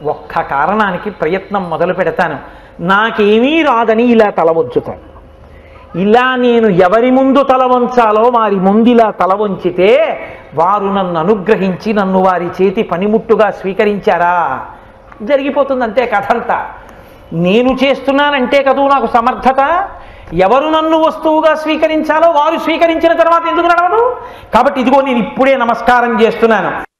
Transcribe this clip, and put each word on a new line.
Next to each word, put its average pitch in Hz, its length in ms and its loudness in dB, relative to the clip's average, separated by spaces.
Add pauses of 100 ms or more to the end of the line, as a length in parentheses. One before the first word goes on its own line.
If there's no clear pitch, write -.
ఒక్క 151 380 -6
కారణానికి 180 680 -4
ప్రయత్నం 185 600 -6
మొదలు 165 240 -2
పెడతాను. 160 440 -4 (420)
నాకేమీ 214 840 2
రాదని 233 420 0
ఇలా 226 260 4
తల 165 220 0
వంచుతాను. - 640 -4 (840)
ఇలా 240 380 2
నేను 240 320 2
ఎవరి 202 440 2
ముందు 269 320 2
తల 254 200 2
వంచాలో 240 580 2
వారి 226 340 2
ముందు 202 340 2
ఇలా 226 220 4
తల 185 240 0
వంచితే 208 840 0 (360)
వారు 196 300 0
నన్ను 190 340 -2
అనుగ్రహించి 190 760 0
నన్ను 190 260 0
వారి 180 260 0
చేతి 190 380 -2
పనిముట్టుగా 190 680 0
స్వీకరించారా, 175 1120 -2 (560)
జరిగిపోతుంది 269 640 -2
అంతే 233 220 -2
కథంతా. 202 600 -2 (680)
నేను 208 500 0
చేస్తున్నానంటే 277 800 0
కదూ 269 240 2
నాకు 262 200 0
సమర్థత. 262 800 0 (460)
ఎవరు 214 340 2
నన్ను 320 300 0
వస్తువుగా 311 580 0
స్వీకరించాలో 311 760 0
వారు 311 260 0
స్వీకరించిన 330 560 0
తర్వాత 330 340 2
ఎందుకు 330 200 0
నడవదు? 381 500 0 (380)
కాబట్టి 269 260 0
ఇదిగో 262 200 2
నేను 262 160 -2
ఇప్పుడే 262 400 0
నమస్కారం 240 640 0
చేస్తున్నాను. 214 800 0